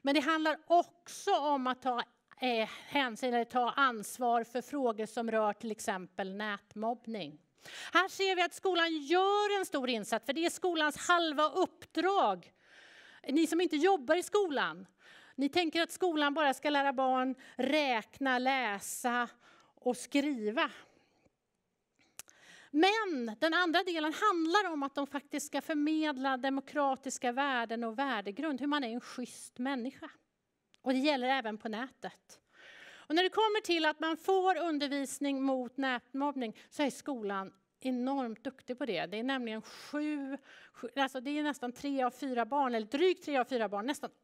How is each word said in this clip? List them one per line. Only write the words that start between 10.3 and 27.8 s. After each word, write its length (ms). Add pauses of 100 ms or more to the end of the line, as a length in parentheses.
det 140
är 40
skolans 580
halva 400
uppdrag. 1040 (760)
Ni 180
som 140
inte 160
jobbar 400
i 60
skolan, 640 (480)
ni 140
tänker 340
att 100
skolan 420
bara 200
ska 160
lära 220
barn 420 (220)
räkna, 840
läsa 880 (460)
och 220
skriva. 760 (2000)
Men 720
den 140
andra 280
delen 300
handlar 600
om 100
att 120
de 120
faktiskt 400
ska 140
förmedla 760
demokratiska 960
värden 520